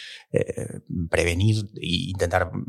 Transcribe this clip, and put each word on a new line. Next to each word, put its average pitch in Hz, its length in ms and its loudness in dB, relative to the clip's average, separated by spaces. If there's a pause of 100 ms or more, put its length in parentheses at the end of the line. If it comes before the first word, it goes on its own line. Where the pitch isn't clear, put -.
(320)
eh, - 500 -2 (280)
prevenir 98 640 4
e 90 380 -2
intentar 92 400 2 (180)